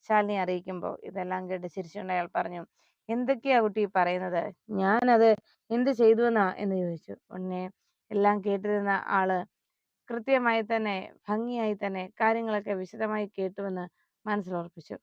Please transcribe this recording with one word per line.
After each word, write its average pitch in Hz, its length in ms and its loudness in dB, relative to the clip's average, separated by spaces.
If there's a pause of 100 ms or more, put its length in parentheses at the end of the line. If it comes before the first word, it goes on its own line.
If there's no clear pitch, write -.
ശാലിനി 208 280 2
അറിയിക്കുമ്പോൾ 180 580 -4 (100)
ഇതെല്ലാം 185 400 -6
കേട്ട് 180 240 -6
ചിരിച്ചുകൊണ്ട് 185 440 -8
അയാൾ 175 160 -2
പറഞ്ഞു, 175 340 -4 (460)
"എന്തൊക്കെയാ 247 520 0
കുട്ടി 214 200 0
ഈ 208 80 2
പറയുന്നത്? 180 540 0 (340)
ഞാനത് 226 540 6 (400)
എന്ത് 247 200 2
ചെയ്തുവെന്നാ?" 226 560 6 (120)
എന്ന് 196 180 -2
ചോദിച്ചു. 175 380 -4 (140)
ഉടനെ 185 340 -8 (480)
എല്ലാം 208 300 4
കേട്ടിരുന്ന 202 520 0 (180)
ആള് 190 280 2 (720)
കൃത്യമായി 233 540 0
തന്നെ 214 340 -2 (240)
ഭംഗിയായി 226 540 -2
തന്നെ 196 300 -6 (120)
കാര്യങ്ങളൊക്കെ 220 580 0
വിശദമായി 214 520 -4
കേട്ടുവെന്ന് 190 580 -6 (400)
മനസ്സിലുറപ്പിച്ചു. 185 800 -6